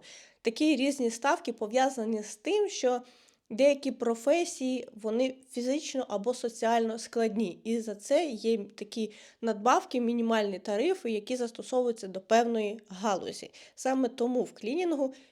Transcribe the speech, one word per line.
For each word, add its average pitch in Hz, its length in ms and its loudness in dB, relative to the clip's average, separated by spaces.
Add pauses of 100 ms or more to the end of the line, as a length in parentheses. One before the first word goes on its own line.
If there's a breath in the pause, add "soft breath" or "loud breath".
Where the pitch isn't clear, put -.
(420 loud breath)
Такі 302 340 4
різні 262 360 0
ставки 285 420 0
пов'язані 226 680 0
з - 120 -12
тим, 403 340 0
що 247 320 0 (480 soft breath)
деякі 269 420 4
професії, 254 960 0 (140)
вони 240 340 0 (160)
фізично 262 580 -2
або 208 240 -2
соціально 226 680 0
складні, 214 640 0
і 233 160 0
за 220 160 -6
це 285 300 2
є 226 320 0
такі 208 540 -6 (300 loud breath)
надбавки, 240 600 2
мінімальні 226 580 0
тарифи, 240 520 -2
які 214 240 -4
застосовуються 233 720 -2
до 190 140 -8
певної 226 680 2
галузі. 190 640 -4 (240 loud breath)
Саме 262 340 0
тому 247 340 0
в - 100 -8
клінінгу 285 600 -2 (180 loud breath)